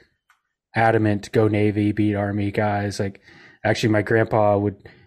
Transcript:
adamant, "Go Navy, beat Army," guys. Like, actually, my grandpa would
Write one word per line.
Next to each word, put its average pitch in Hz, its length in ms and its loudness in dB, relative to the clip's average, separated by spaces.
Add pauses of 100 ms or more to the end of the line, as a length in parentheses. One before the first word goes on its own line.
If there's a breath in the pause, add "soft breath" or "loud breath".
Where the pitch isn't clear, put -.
(760 loud breath)
adamant, 110 580 0
"Go 110 160 4
Navy, 104 440 0
beat 104 220 0
Army," 101 360 -4
guys. 104 500 -4
Like, 98 200 -8 (440 loud breath)
actually, 110 260 0
my 107 120 2
grandpa 107 560 2
would 101 180 -2 (300 loud breath)